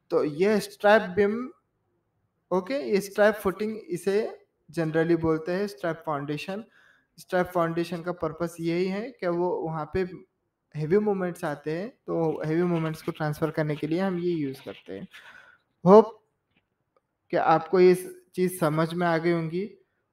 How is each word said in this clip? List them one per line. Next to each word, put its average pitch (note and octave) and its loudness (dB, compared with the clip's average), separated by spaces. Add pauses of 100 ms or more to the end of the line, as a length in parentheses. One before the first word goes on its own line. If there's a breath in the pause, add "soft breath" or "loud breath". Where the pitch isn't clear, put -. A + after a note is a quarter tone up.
तो D3+ 2
ये F3+ 2
स्ट्रैप G#3 4
बीम, G#3 -2 (1000)
ओके, F#3 -2
ये A#3 0
स्ट्रैप G#3 2
फुटिंग G#3+ -6
इसे - -4 (260)
generally E3 0
बोलते D#3+ -2
हैं, G3 -2
स्ट्रैप E3+ -6
फाउंडेशन। D3+ -6 (560 soft breath)
स्ट्रैप F3+ -2
फाउंडेशन E3+ -2
का F3 -8
पर्पस E3+ -6
यही E3+ -2
है G#3 -6
कि - -8
वो F3 -2
वहाँ D#3+ -6
पे F#3+ -2 (760)
हेवी D3+ 2
मोमेंट्स F#3+ -2
आते D3+ -6
हैं, F#3 -6
तो E3 -4
हेवी D#3+ 0
मोमेंट्स D#3+ -2
को E3+ -6
ट्रांसफर D3+ -4
करने D#3 -2
के D3 -6
लिए D#3+ -2
हम F#3+ -2
ये F3 -2
यूज़ C#3+ -4
करते - -14
हैं। G2 -12 (800 loud breath)
होप G#3 8 (1080)
कि F3 0
आपको D#3+ 4
ये F3+ 10 (400)
चीज़ F3+ 0
समझ D#3+ 2
में F3 0
आ E3 2
गई E3 0
होंगी। E3+ -4 (280)